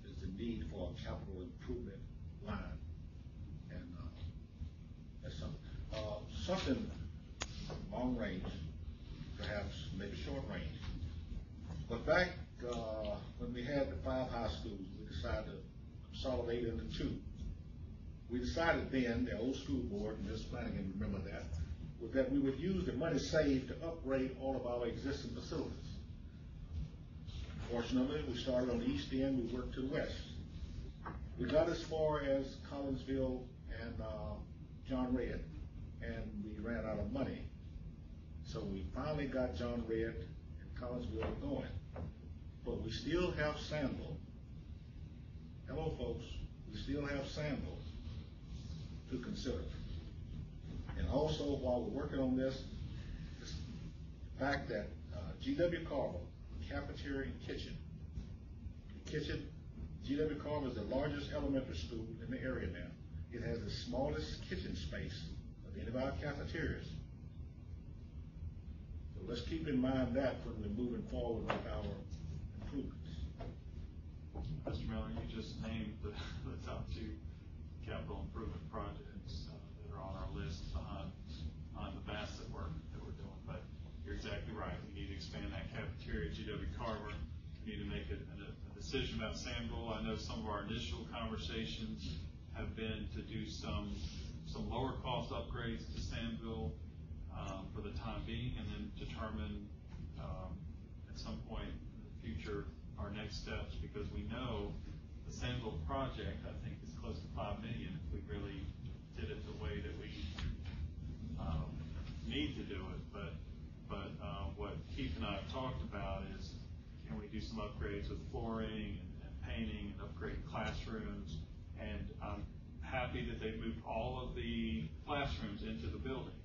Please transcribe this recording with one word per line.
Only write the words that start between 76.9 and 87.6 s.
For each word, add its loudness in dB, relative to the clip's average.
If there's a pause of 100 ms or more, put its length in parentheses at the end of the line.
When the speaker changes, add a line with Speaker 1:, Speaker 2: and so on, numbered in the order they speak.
Speaker 2:
two 0 (720)
capital 0
improvement -2 (100)
projects, -2
uh, -6 (300)
that -4
are -4
on -2
our 0
list 0
behind, -2 (640)
behind -2
the -4
Bassett -2
work -2 (200)
that -4
we're -4
doing. -6
But -2 (440)
you're -2
exactly -2
right. 0 (200)
We -4
need -2
to -2
expand -2
that 0
cafeteria 0
at 0
G -2
W 0 (100)
Carver. 2 (520)